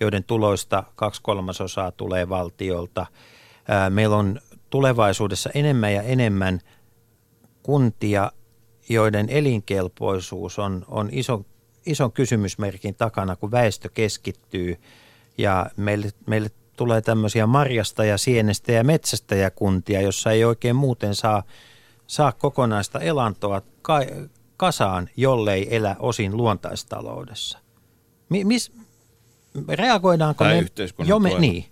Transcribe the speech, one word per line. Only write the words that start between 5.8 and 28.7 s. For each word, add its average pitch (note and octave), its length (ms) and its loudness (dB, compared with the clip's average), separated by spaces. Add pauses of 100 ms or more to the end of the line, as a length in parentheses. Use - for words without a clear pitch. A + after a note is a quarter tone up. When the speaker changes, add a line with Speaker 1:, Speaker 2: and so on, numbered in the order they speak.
Speaker 1:
ja G2+ 80 0
enemmän G2+ 580 2 (1040)
kuntia, G#2+ 680 0 (560)
joiden G#2+ 400 2
elinkelpoisuus G2 1300 -2
on, F#2+ 300 -4
on G#2 240 -4
iso, B2+ 320 -4 (420)
ison C#3+ 260 0
kysymysmerkin G#2 800 -2
takana, G2 420 -2
kun G#2 140 -8
väestö A#2 440 0
keskittyy. F#2+ 880 -6 (580)
Ja F#2+ 280 0 (100)
meille, G#2 340 -2 (160)
meille A2 240 -2 (260)
tulee A#2 240 2
tämmöisiä A2 460 0
marjasta B2 580 0
ja G#2 140 2
sienestä A2+ 540 0
ja A2+ 120 4
metsästäjäkuntia, G2 1160 0
jossa G2 300 0
ei A2 140 4
oikein A#2+ 320 2
muuten B2 380 0
saa, G#2 280 0 (640)
saa D3 260 0
kokonaista A2+ 680 -2
elantoa A2 640 -2 (200)
ka-, D3+ 180 0 (560)
kasaan, G2 600 0
jollei A2+ 600 2
elä G#2+ 220 0
osin A2 380 -2
luontaistaloudessa. A2 1200 -6 (720)
Mi-, F#3+ 160 -2
mis-, A3+ 280 -2 (960)